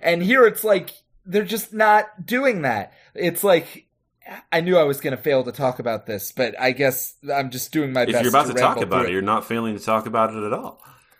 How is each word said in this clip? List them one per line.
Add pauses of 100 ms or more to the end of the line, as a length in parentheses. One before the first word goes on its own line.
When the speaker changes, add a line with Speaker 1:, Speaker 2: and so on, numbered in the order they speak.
Speaker 1:
and
here
it's
like, (360)
they're
just
not
doing
that. (200)
It's
like, (640)
I
knew
I
was
gonna
fail
to
talk
about
this,
but
I
guess (180)
I'm
just
doing
my
Speaker 2:
If
Speaker 1:
best
Speaker 2:
you're
about
Speaker 1:
to
Speaker 2:
to
talk
Speaker 1:
ramble
Speaker 2:
about
Speaker 1:
through
Speaker 2:
it,
Speaker 1:
it.
Speaker 2:
you're
not
failing
to
talk
about
it
at
all. (380)